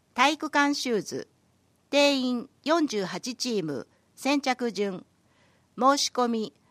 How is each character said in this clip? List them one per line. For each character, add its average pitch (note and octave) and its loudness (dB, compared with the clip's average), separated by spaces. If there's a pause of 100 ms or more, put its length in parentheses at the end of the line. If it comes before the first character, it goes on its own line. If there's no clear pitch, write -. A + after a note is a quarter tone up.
(140)
体 C#4 4
育 D4+ -6
館 C#4+ 2
シ C4 -4
ュ G#3 0
ー E3 -2
ズ。 - -10 (640)
定 C#4+ 4
員 B3 -2 (160)
四 D#4 4
十 G3+ -2
八 F3+ -6
チ - -6
ー G3 -2
ム、 C#3 -6 (300)
先 C#4 0
着 B3 -2
順。 F#3+ -4 (760)
申 C#4 4
し - -2
込 B3 0
み、 A3+ -4 (160)